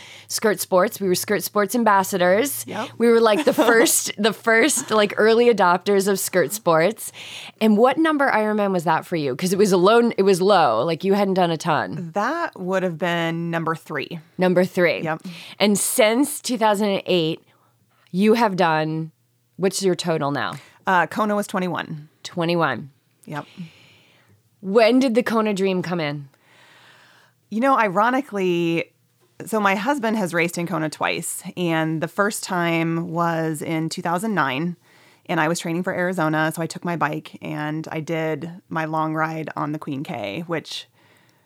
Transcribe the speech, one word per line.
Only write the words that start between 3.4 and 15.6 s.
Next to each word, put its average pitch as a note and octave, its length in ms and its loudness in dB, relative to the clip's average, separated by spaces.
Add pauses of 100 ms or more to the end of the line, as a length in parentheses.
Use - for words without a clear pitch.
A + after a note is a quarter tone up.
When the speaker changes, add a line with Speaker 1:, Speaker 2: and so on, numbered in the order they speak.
Speaker 1:
the - 80 4
Speaker 2:
<laughs> C#4 160 2
Speaker 1:
first, A#3+ 480 4
the G#3 160 0
first, A#3 600 2
like, G#3+ 240 2
early A3+ 360 6
adopters F#3+ 540 2
of G3 140 0
Skirt E3+ 320 0
Sports. E3+ 580 0 (500)
And A3 160 4
what B3+ 220 4
number D4+ 320 2
Ironman G#3+ 400 0
was F3 140 -2
that D#3+ 200 0
for F3+ 120 -6
you? C#3 180 -2
'Cause F3+ 180 -2
it G3 60 -2
was F#3 140 4
a F#3+ 40 4
low, A3+ 340 6
it G3 120 0
was F#3+ 180 4
low. D#3+ 440 4
Like, E3 180 -4
you F#3+ 120 2
hadn't G3 200 0
done F3 160 2
a E3 60 -2
ton. D#3 580 -2
Speaker 2:
That D4 440 -4
would F#3 260 -2
have F3 120 -4
been E3+ 540 -2
number E3 240 -2
three. D#3 460 -10 (180)
Speaker 1:
Number F3+ 260 4
three. E3+ 360 0
Speaker 2:
Yep. D#3+ 220 -4 (360)
Speaker 1:
And G#3 180 4